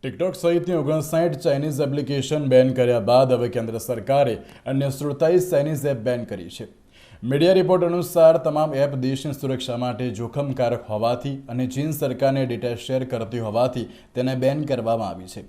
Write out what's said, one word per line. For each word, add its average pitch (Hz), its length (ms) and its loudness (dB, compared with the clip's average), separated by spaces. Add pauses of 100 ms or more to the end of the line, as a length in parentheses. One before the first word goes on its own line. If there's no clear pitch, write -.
TikTok 147 280 -2
સહિતની 170 420 0
ઓગણસાઠ 156 640 0
ચાઇનીઝ 143 420 0
એપ્લિકેશન 143 680 -2
બેન 127 260 6
કર્યા 120 260 2
બાદ 123 320 4
હવે 120 160 2
કેન્દ્ર 113 300 -4
સરકારે 120 600 0 (280)
અન્ય 135 240 0
સુડતાલીસ 160 600 2
ચાઇનીઝ 147 360 0
એપ 139 100 0
બેન 117 280 -2
કરી 92 260 -10
છે. - 160 -14 (580)
મીડિયા 147 280 4
રિપોર્ટ 185 320 4
અનુસાર 170 520 4
તમામ 151 380 0
એપ 139 200 0
દેશની 135 380 -4
સુરક્ષા 131 440 -6
માટે 123 340 -4
જોખમકારક 120 760 -4
હોવાથી 123 600 -2
અને 123 180 -2
ચીન 139 240 -2
સરકારને 135 560 0
ડેટા 120 280 -4
શેર 127 300 -4
કરતી 117 340 -6
હોવાથી 113 460 0 (300)
તેને 127 200 -2
બેન 135 300 0
કરવામાં 113 440 -2
આવી 90 180 -12
છે. 95 220 -16